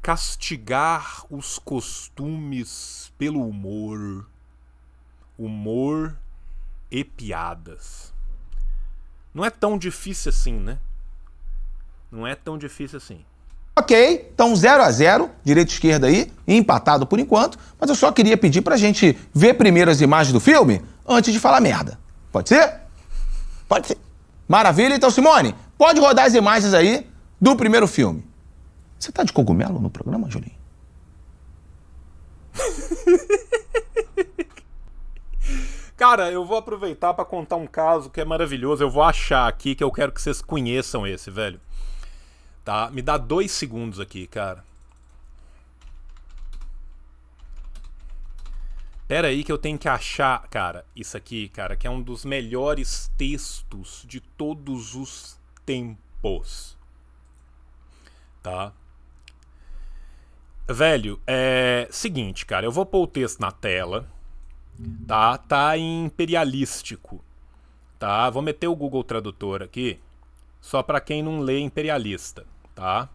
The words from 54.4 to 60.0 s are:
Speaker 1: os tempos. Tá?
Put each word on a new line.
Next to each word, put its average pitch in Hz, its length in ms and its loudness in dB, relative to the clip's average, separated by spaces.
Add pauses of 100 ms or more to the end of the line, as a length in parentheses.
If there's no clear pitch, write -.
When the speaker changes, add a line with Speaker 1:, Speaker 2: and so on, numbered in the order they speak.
Speaker 1:
os - 420 -18 (280)
tempos. 113 1120 -10 (1600)
Tá? 92 300 -10 (2000)